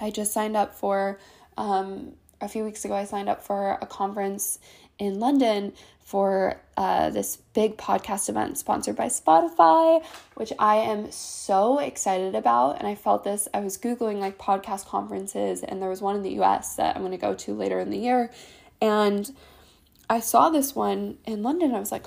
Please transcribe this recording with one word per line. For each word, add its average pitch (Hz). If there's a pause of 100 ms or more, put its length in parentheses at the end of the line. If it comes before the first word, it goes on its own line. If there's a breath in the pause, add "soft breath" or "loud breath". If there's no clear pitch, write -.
I 214
just 208
signed 214
up -
for, 196 (400 loud breath)
um, 196 (280)
a 208
few 220
weeks 214
ago, 202
I 202
signed 202
up 202
for 196
a 208
conference 202 (400 loud breath)
in 202
London 226 (280 loud breath)
for, 196 (160)
uh, 190
this 202 (160)
big 214
podcast 202
event -
sponsored -
by 233
Spotify, 330 (320 loud breath)
which 220
I 214
am 214
so 214
excited 190
about. 214
And -
I 208
felt 208
this, 202
I 202
was 196
Googling, 233
like, 196
podcast 196
conferences, 196
and 190
there 190
was 190
one 202
in 202
the 185
U 202
S 196
that -
I'm 196
gonna 185
go 202
to 196
later 196
in 185
the 202
year. 240 (480 loud breath)
And 208 (800 loud breath)
I 226
saw 277
this 294
one 202
in 214
London. 285
I 208
was 202
like, -